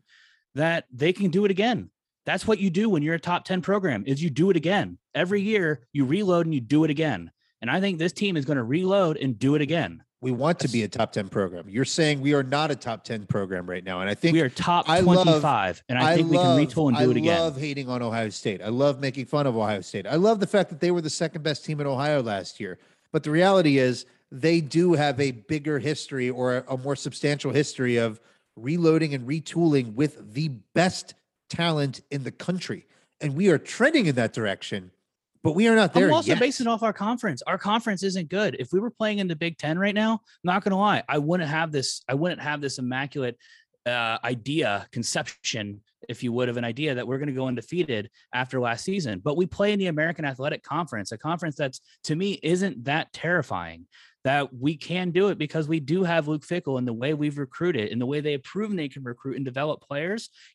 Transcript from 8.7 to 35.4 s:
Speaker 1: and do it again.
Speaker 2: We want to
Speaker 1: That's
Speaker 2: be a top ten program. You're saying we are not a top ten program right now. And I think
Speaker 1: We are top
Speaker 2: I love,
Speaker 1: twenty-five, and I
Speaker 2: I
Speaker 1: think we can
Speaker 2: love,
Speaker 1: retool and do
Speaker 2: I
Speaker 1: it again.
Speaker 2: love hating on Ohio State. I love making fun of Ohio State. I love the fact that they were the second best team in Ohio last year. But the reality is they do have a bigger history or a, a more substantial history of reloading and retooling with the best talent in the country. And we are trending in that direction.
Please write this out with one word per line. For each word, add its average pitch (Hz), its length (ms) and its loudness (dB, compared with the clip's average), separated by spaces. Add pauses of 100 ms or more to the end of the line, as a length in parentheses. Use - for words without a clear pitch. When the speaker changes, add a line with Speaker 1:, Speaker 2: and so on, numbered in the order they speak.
Speaker 1:
and 131 200 -2
do 135 180 2
it 151 60 2
again. 139 420 -4 (160)
Speaker 2:
We 127 120 -4
want 143 280 0
to - 40 -6
Speaker 1:
That's 131 100 -2
Speaker 2:
be 117 80 2
a 104 60 -2
top 107 240 -2
ten 98 180 -4
program. 92 400 -4
You're 120 160 -2
saying 151 360 0
we 143 120 2
are 143 80 4
not 143 300 0
a 139 40 -2
top 113 280 -8
ten 107 240 -8
program 92 420 -4
right 90 140 -6
now. 92 180 -6
And 95 80 -2
I 104 60 0
think 165 180 2
Speaker 1:
We 165 80 4
are 135 80 2
top 175 400 0
Speaker 2:
I 165 100 6
love, 180 260 8
Speaker 1:
twenty-five, 143 640 2
and 123 80 0
I 156 160 4
Speaker 2:
I - 20 4
Speaker 1:
think 165 160 4
we 147 60 6
can 135 100 6
Speaker 2:
love, 131 120 8
Speaker 1:
retool 151 300 2
and 120 80 4
do 123 60 4
Speaker 2:
I 127 80 6
Speaker 1:
it 127 60 4
again. 165 220 2
Speaker 2:
love 160 180 -2
hating 143 300 -6
on 123 140 -2
Ohio 113 280 -2
State. 95 320 -6
I 104 80 -6
love 131 300 2
making 131 280 -4
fun 147 180 0
of 123 100 0
Ohio 107 260 0
State. 98 260 -8
I 127 80 -2
love 208 240 4
the 190 80 0
fact 196 240 2
that 151 80 -10
they 175 100 2
were 175 120 0
the 156 80 -4
second 156 340 -4
best 147 220 -4
team 151 140 -6
in 147 80 -2
Ohio 139 360 0
last 101 360 -6
year. 92 200 -10 (340)
But 156 100 0
the 151 80 -4
reality 170 460 6
is 127 300 2 (240)
they 160 280 2
do 165 340 4
have 143 280 2
a 139 100 2
bigger 147 460 -4
history 131 540 -4
or 123 260 0
a, 131 160 -6
a 131 40 -4
more 135 180 -2
substantial 147 580 -2
history 127 440 2
of 113 220 0 (360)
reloading 156 580 2
and 123 160 -6
retooling 147 640 2
with 113 400 -2
the 151 160 -2 (240)
best 175 400 0 (340)
talent 151 640 -2
in 143 140 -6
the 120 80 -8
country. 160 560 -6 (340)
And 143 140 -2
we 190 140 4
are 147 100 6
trending 269 480 2
in 139 80 2
that 113 180 0
direction. 98 560 -6 (540)